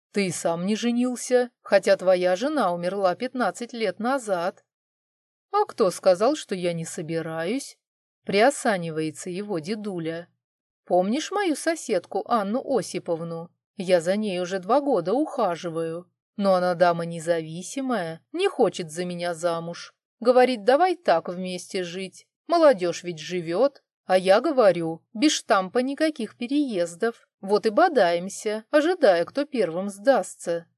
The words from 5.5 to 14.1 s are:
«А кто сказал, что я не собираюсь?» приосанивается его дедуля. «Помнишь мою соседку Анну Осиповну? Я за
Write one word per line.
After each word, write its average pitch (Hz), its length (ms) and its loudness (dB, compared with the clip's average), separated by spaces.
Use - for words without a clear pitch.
«А 415 140 2
кто 208 240 0
сказал, 196 460 2
что - 180 -8
я 175 200 -2
не 165 120 -6
собираюсь?» 165 920 -6
приосанивается 185 1040 0
его 190 300 -6
дедуля. 170 680 -8
«Помнишь 196 460 0
мою 381 240 0
соседку 220 720 -4
Анну 220 380 -2
Осиповну? 170 840 -6
Я 180 240 2
за 180 140 0